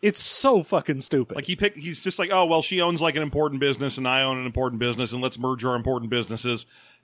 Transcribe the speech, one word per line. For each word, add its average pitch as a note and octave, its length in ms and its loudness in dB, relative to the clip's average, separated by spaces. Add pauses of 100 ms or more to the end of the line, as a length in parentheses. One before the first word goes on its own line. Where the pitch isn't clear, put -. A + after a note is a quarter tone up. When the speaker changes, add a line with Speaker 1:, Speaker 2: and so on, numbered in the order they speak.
Speaker 1:
It's G3+ 180 2
so B3+ 420 4
fucking D3 380 0
stupid. C3 380 0
Speaker 2:
Like, C#3 80 -6
he F3+ 100 -4
pick, G3+ 220 -2
he's D#3+ 240 -10
just - 180 -6
like, F#3 140 -2
"Oh, F#3 120 6
well, D#3+ 160 4
she F3+ 200 0
owns, F3 200 2
like, D#3+ 140 2
an D#3 80 0
important C#3+ 380 0
business C#3 360 0
and C3 80 -4
I C3 180 2
own C3 140 0
an B2+ 80 -6
important B2 340 -2
business A#2+ 340 -2
and B2 80 -4
let's B2+ 180 -4
merge B2+ 240 -2
our B2+ 140 0
important A#2+ 340 -2
businesses." A#2 540 -2 (380)